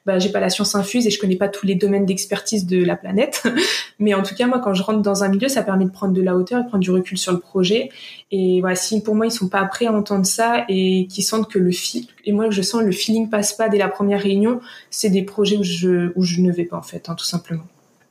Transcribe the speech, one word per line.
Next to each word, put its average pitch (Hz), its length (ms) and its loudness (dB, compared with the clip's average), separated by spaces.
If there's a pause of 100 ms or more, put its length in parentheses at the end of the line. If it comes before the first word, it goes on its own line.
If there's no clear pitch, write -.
bah, 190 140 0
j'ai 190 120 2
pas 196 100 -2
la 185 100 0
science 196 240 0
infuse 214 320 0
et 208 40 2
je - 100 -2
connais 185 160 2
pas 196 120 0
tous - 160 -8
les 190 120 2
domaines 196 300 2
d'expertise 196 600 -2
de 180 180 2
la 175 120 0
planète. 190 480 -2 (260)
<laughs> - 300 -6
Mais 208 140 2
en 196 80 2
tout 196 120 -6
cas, 247 140 0
moi, 254 100 2
quand 202 160 -2
je 185 80 0
rentre 214 180 0
dans 202 220 0
un 196 60 2
milieu, 196 180 2
ça 269 160 0
permet 190 220 2
de 185 60 0
prendre 190 220 -2
de 185 100 2
la 185 120 2
hauteur 185 240 0
et 240 60 0
de 240 40 -10
prendre 202 140 0
du 175 80 0
recul 185 260 0
sur 185 140 -4
le 180 80 0
projet. 190 500 0 (440)
Et 185 280 2
voilà, 185 140 0
si 208 260 -2
pour 214 140 0
moi, 220 120 2
ils 226 60 -2
sont 185 160 -4
pas 196 160 0
prêts 208 220 -2
à 226 60 2
entendre 202 340 0
ça 233 420 0
et 185 400 2
qu'ils 185 160 -6
sentent 220 240 0
que 190 120 0
le 180 100 4
fil-, - 380 -4 (160)
et 208 80 0
moi, 214 180 2
je 196 120 0
sens 226 200 0
le 208 80 2
feeling 220 400 0
passe 208 220 0
pas 226 160 0
dès 202 100 2
la 208 100 2
première 202 320 0
réunion, 208 400 2 (300)
c'est - 200 0
des 190 120 4
projets 202 340 0
où 202 60 2
je, 175 540 0
où 185 80 2
je 170 160 0
ne 180 100 4
vais 170 140 0
pas, 170 140 -8
en 160 40 -12
fait, - 260 -14
hein, 170 80 -6
tout - 80 -8
simplement. 170 380 -6 (480)